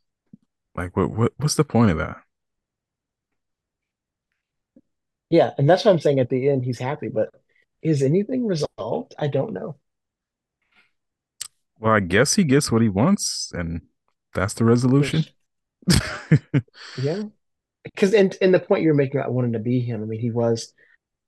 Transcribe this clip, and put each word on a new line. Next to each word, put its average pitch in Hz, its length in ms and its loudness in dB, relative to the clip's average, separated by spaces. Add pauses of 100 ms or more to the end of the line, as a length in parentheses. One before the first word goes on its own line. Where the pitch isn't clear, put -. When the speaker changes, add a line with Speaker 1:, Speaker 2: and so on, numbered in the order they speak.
(760)
Speaker 1:
like, 90 200 -10
what, 76 160 0
what, 113 260 -2
what's 147 180 -2
the 151 80 0
point 113 280 2
of 78 60 -2
that? 80 200 -8 (3000)
Speaker 2:
Yeah, 147 280 4
and 143 120 2
that's 185 160 2
what 214 60 6
I'm 165 80 2
saying 143 200 0
at 127 100 -2
the 135 200 -2
end, 135 140 0
he's 127 160 -6
happy, 147 300 -8
but - 200 -2 (520)
is 156 200 0
anything 208 440 0
resolved? 160 760 -6
I 151 80 -4
don't - 260 -4
know. 180 220 -10 (2000)
Speaker 1:
Well, 110 140 2
I 107 60 6
guess 98 360 2
he 202 80 4
gets 139 280 2
what 113 100 4
he 113 80 2
wants, 131 640 -2
and 82 280 -6 (520)
that's 92 220 -2
the 113 100 2
resolution. 131 600 2 (600)
Speaker 2:
Which - 800 0
Speaker 1:
<laughs> - 0 - (320)
Speaker 2:
Yeah. 156 280 -4 (720)
'Cause 202 180 2
in, 196 180 4 (100)
in 190 100 4
the 175 80 6
point 190 240 0
you're 160 100 4
making 139 260 0
about - 140 -6
wanting 123 200 -2
to 113 60 -4
be 123 200 -2
him, 117 220 -6
I 110 40 -8
mean, 110 140 -8
he 117 120 -4
was 117 420 -2 (540)